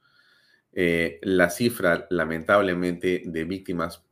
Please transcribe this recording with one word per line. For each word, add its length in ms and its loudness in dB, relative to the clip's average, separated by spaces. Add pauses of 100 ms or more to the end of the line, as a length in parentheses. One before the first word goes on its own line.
(720)
Eh, 500 0
la 280 4
cifra, 580 0
lamentablemente, 1160 0
de 180 -6
víctimas 680 -6